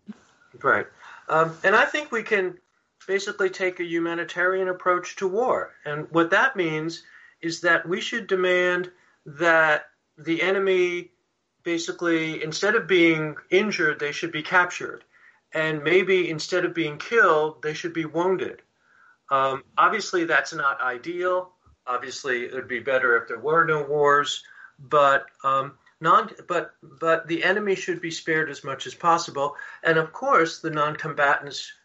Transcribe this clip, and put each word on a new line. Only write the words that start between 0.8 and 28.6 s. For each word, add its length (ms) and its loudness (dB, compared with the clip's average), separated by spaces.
Um, 360 2
and 100 4
I 120 6
think 260 -6
we 120 -2
can 340 -2
basically 420 -2
take 320 -4
a 40 -4
humanitarian 840 -2
approach 480 -2
to 120 -2
war. 440 -2
And 260 -8
what 200 2
that 260 2
means 480 -4
is 220 -8
that 260 2
we 120 -2
should 260 -6
demand 640 2
that 600 2
the 260 -2
enemy 680 0
basically, 800 -2
instead 320 0
of 120 0
being 500 4
injured, 480 2
they 140 -4
should 200 -6
be 100 -4
captured. 640 -2
And 300 -2
maybe 480 2
instead 340 -4
of 100 -4
being 240 -4
killed, 640 2
they 120 -4
should 180 -8
be 120 -4
wounded. 580 -2
Um, 340 0
obviously, 480 2
that's 300 0
not 260 -2
ideal. 720 -4
Obviously, 580 -4
it 100 -10
would 140 -10
be 120 -6
better 360 2
if 120 -2
there 100 -8
were 260 2
no 180 0
wars. 600 2
But, 480 4
um, 300 0
non-, 300 4
but, 340 -4
but 440 -2
the 180 -2
enemy 300 2
should 260 -6
be 100 -6
spared 400 -2
as 140 -14